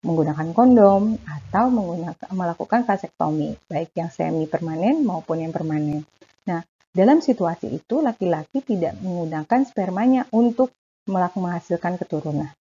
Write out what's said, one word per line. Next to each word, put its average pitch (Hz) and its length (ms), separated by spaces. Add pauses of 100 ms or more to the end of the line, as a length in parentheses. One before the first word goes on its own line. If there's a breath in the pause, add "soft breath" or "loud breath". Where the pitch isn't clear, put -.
menggunakan 160 560
kondom 220 560 (160)
atau 190 400
menggunakan, 175 640
melakukan 185 560
vasektomi, 156 640 (160)
baik 160 240
yang 165 160
semi 160 400
permanen 175 560
maupun 165 400
yang 160 80
permanen. 151 480 (480)
Nah, 170 160 (240)
dalam 247 320
situasi 170 480
itu 220 320
laki-laki 202 640
tidak 180 320
menggunakan 175 640
spermanya 233 720
untuk 240 400 (320)
melak-, 185 320
menghasilkan 175 640
keturunan. 151 480 (140)